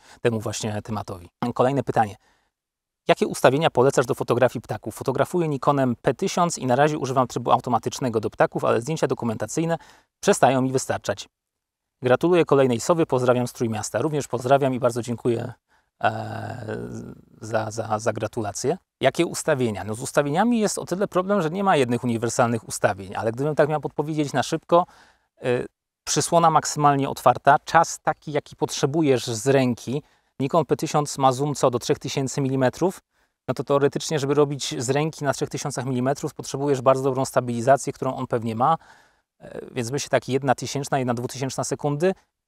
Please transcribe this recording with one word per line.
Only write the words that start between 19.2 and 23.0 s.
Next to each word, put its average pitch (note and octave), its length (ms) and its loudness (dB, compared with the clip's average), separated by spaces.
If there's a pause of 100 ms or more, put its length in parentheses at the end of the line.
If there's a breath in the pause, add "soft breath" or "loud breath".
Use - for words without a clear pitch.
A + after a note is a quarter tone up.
ustawienia? A#2+ 580 -2
No, G#2+ 120 -6
z A#2+ 60 -12
ustawieniami F3 580 0
jest G3+ 180 0
o - 80 -8
tyle F#3 220 -2
problem, F#3+ 340 0
że D#3 80 0
nie G3 140 -4
ma F#3+ 120 4
jednych B2 280 2
uniwersalnych A#2 640 0
ustawień, G2 480 -4